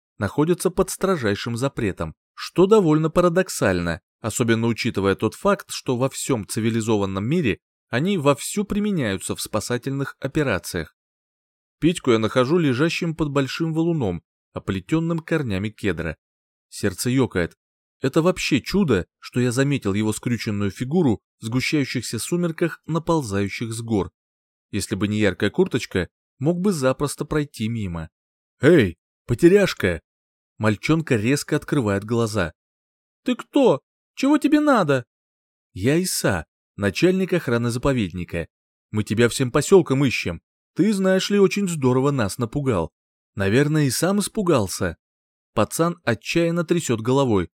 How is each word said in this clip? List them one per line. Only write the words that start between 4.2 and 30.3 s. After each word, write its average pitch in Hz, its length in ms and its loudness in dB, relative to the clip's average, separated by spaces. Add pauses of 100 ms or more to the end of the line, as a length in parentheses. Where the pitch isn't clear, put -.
особенно 113 460 0
учитывая 101 480 0
тот 107 200 -2
факт, - 360 -2
что - 260 -4
во 131 120 0
всем 113 380 -4
цивилизованном 107 800 -2
мире 135 360 0 (280)
они 175 300 -2
вовсю 143 460 0
применяются 165 720 -2
в - 40 -10
спасательных 131 800 -6
операциях. 123 760 -4 (840)
Петьку 160 300 0
я 113 80 4
нахожу 123 400 2
лежащим 160 560 0
под 156 160 -4
большим 143 420 -2
валуном, 156 500 -2 (300)
оплетенным 160 680 -4
корнями 117 480 -4
кедра. 82 480 -4 (520)
Сердце 104 420 -4
екает. 110 460 0 (440)
Это - 200 0
вообще 165 400 0
чудо, 131 460 0 (120)
что - 220 -6
я 123 120 0
заметил 131 420 0
его 107 180 0
скрюченную 104 580 -4
фигуру 131 500 0 (200)
в 113 60 -10
сгущающихся 127 720 -2
сумерках, 170 680 -4
наползающих 120 840 -2
с 113 80 -10
гор. 110 300 -2 (600)
Если 104 260 -6
бы 101 120 -2
не 107 100 -2
яркая 104 320 2
курточка, 127 580 -2 (300)
мог 175 220 0
бы 202 120 2
запросто 143 520 -2
пройти 147 440 -4
мимо. 92 420 -6 (500)
«Эй, 123 360 6 (300)
потеряшка!» 170 720 4 (580)